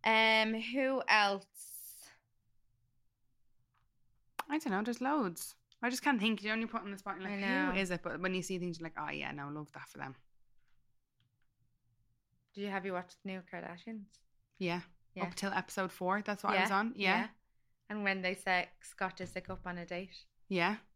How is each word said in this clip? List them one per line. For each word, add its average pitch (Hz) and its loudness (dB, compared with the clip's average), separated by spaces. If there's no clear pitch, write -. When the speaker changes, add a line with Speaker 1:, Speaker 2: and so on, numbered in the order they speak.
Speaker 1:
Um, 220 6
who 262 2
else? 202 6
Speaker 2:
I 294 0
don't 277 -2
know. 196 2
There's 233 -4
loads. 254 0
I 240 0
just 254 -4
can't 269 4
think. 202 2
You 214 -2
only 226 -2
put 220 -6
on 202 -10
the 196 -10
spot 196 -10
and, 190 -8
Speaker 1:
I 202 -4
Speaker 2:
like, 202 -4
Speaker 1:
know. 190 2
Speaker 2:
who 185 2
is 185 0
it? 170 -2
But 170 -4
when 185 0
you 185 0
see 185 -4
things, 170 -4
you're 165 -10
like, 160 -10
"Oh, 151 -4
yeah, 143 -4
no, 143 -8
love 147 -8
that 135 -14
for - -18
them." 135 -10
Speaker 1:
Did 196 -8
you, 202 -4
have 190 -2
you 196 -2
watched 180 -6
the 196 -6
new 185 -6
Kardashians? 180 -10
Speaker 2:
Yeah. 175 0
Speaker 1:
Yeah. 180 -4
Speaker 2:
Up 175 -6
till 196 -2
episode 185 -2
four. 185 0
That's 202 -4
what 202 2
I - 4
Speaker 1:
Yeah. 185 6
Speaker 2:
was 196 4
on. 208 2
Yeah. 196 4
Speaker 1:
Yeah. 220 -2
And 208 -4
when 190 0
they 185 0
said 180 2
Scott - -6
to 185 -8
stick 185 -8
up 185 -6
on 175 -6
a 170 -8
date. 185 -8
Speaker 2:
Yeah. 185 4